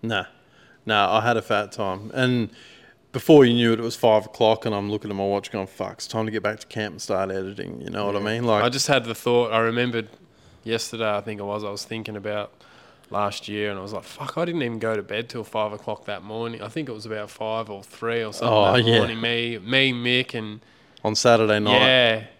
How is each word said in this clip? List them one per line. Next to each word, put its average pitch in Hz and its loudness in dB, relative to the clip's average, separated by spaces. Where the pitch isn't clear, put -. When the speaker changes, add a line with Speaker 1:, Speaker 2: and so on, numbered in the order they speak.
Speaker 1:
Nah. 107 -4
Nah, 104 2
I 110 2
had 117 2
a 107 -2
fat 104 -2
time. 101 -6
And 123 0
before 143 8
you 120 4
knew 117 4
it, 110 -2
it 117 -8
was 113 -6
five 110 4
o'clock 110 2
and 113 -2
I'm 101 -4
looking 104 -6
at 101 -6
my 98 -2
watch 101 -2
going, 95 -6
"Fuck, 95 -8
it's - -14
time 110 -4
to 110 -6
get 107 -6
back 107 -4
to - -20
camp 107 -6
and - -14
start 95 -4
editing." 95 -8
You - -12
know 101 -4
what 101 -2
I 101 -2
Speaker 2:
Yeah. 101 -4
Speaker 1:
mean? 113 -4
Like 107 4
Speaker 2:
I 120 4
just 135 -4
had 131 2
the 113 -6
thought, 120 0
I 113 2
remembered 117 -2
yesterday, 113 -4
I 101 -4
think 104 -10
it 101 -8
was, 104 -6
I 104 -8
was 101 -12
thinking 110 -10
about 104 -8
last 101 -4
year 104 -4
and 98 -8
I - -10
was 101 -12
like, 101 -10
"Fuck, - -12
I 165 -2
didn't 170 -4
even 117 -4
go 110 -2
to 104 -4
bed 107 -8
till 117 -10
five 107 -4
o'clock 107 -10
that 95 -10
morning." 113 -10
I 104 -12
think 147 -8
it - -10
was 107 -14
about 107 -10
five 110 -6
or 98 -12
three 117 -4
or 107 -8
something 117 2
Speaker 1:
Oh, 98 6
Speaker 2:
that 123 6
Speaker 1:
yeah. 113 6
Speaker 2:
morning. 113 0
Me, 117 -2
me, 127 2
Mick 123 0
and 107 -8
Speaker 1:
On 107 0
Saturday 110 6
night. 104 4
Speaker 2:
Yeah. 123 4